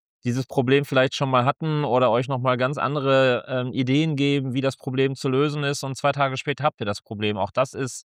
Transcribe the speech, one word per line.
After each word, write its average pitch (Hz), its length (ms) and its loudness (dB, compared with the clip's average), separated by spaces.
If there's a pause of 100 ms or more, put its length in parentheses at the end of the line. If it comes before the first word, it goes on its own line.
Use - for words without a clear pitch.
(240)
dieses 123 220 0
Problem 139 380 2
vielleicht 135 300 2
schon 135 160 -2
mal 123 160 4
hatten 151 380 -2
oder 123 260 4
euch 117 180 0
noch 135 120 -4
mal 127 180 0
ganz 131 180 0
andere, 135 720 2
ähm, 127 240 -4
Ideen 139 440 0
geben, 139 360 0
wie 131 80 -2
das 131 160 -2
Problem 135 400 -2
zu 139 140 -4
lösen 147 340 0
ist. 139 180 -4
Und 131 140 -8
zwei 143 160 0
Tage 139 240 0
später 135 280 -4
habt - 160 0
ihr 113 60 -4
das 104 140 -4
Problem. 104 380 -4
Auch 95 120 -2
das 135 220 -2
ist 127 320 -8 (120)